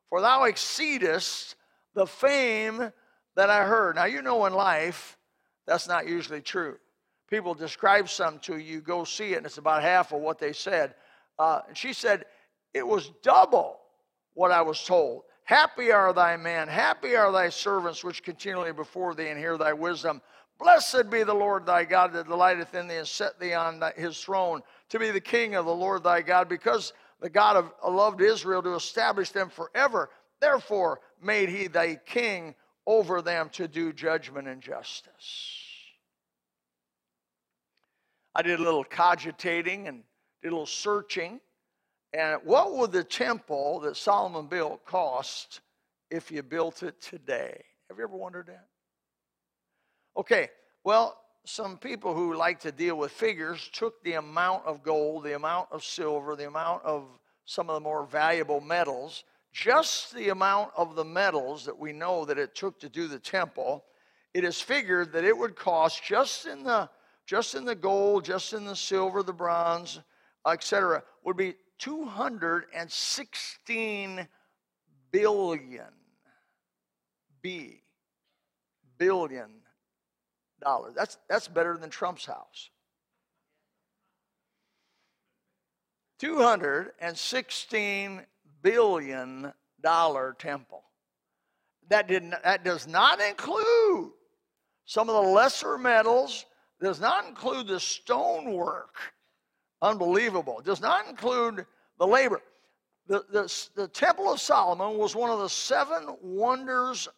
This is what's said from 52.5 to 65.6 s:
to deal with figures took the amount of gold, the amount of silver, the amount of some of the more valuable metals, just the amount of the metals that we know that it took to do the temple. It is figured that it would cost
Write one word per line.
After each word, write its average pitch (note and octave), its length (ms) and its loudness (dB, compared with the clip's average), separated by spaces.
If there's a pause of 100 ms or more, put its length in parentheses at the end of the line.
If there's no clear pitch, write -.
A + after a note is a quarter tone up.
to D#3 100 -8
deal E3 240 -2
with D3 160 -4
figures E3+ 640 -6
took - 300 -6
the F3+ 100 -4
amount E3 520 -2
of D3 180 -8
gold, D#3 400 -2
the D3 120 -6
amount E3 360 -4
of D#3 120 -10
silver, D3+ 520 -6
the C#3+ 120 -10
amount E3 360 -4
of D3 220 -4 (400)
some - 240 -6
of D#3 60 -4
the D3+ 60 -6
more D3+ 240 -6
valuable D3+ 560 0
metals, D3 640 -4 (280)
just - 640 0
the A3 140 -2
amount G3 480 2
of E3 180 -2
the D#3+ 100 -2
metals D#3 600 -2
that D3 120 -8
we D3+ 160 -10
know E3 320 -4
that C#3+ 120 -2
it C#3 180 -4
took - 240 -8
to D3 100 -14
do E3 180 -8
the C#3 120 -10
temple. C#3+ 640 -4 (500)
It F3+ 100 -2
is E3+ 180 -2
figured F#3 520 -2
that E3 120 0
it A3+ 120 4
would A3+ 180 -4
cost E3 480 0